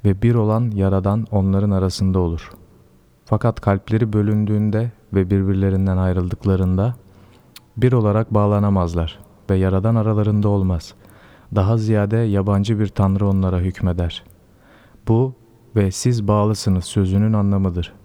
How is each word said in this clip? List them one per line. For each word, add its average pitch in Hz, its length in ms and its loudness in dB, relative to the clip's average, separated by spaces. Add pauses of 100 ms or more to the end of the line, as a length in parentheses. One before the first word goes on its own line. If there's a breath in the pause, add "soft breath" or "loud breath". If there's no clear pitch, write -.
Ve 98 160 2
bir 117 140 2
olan 113 360 0
Yaradan 98 600 0
onların 98 400 2
arasında 95 480 0
olur. 82 320 -2 (720)
Fakat 110 360 -2
kalpleri 107 520 -2
bölündüğünde 107 760 0 (220)
ve 95 160 0
birbirlerinden 95 680 2
ayrıldıklarında 92 960 0 (840 loud breath)
bir 123 160 2
olarak 107 400 0
bağlanamazlar 101 880 0 (300)
ve 95 60 2
Yaradan 95 400 0
aralarında 107 540 0
olmaz. 92 440 -2 (640 loud breath)
Daha 104 220 2
ziyade 107 400 0
yabancı 101 640 0
bir 104 80 0
tanrı 98 400 0
onlara 95 320 0
hükmeder. 90 640 -4 (840 loud breath)
Bu 123 260 0 (420)
ve 98 160 0
"siz 117 360 -2
bağlısınız" 104 580 0
sözünün 101 480 0
anlamıdır. 98 600 -2 (120)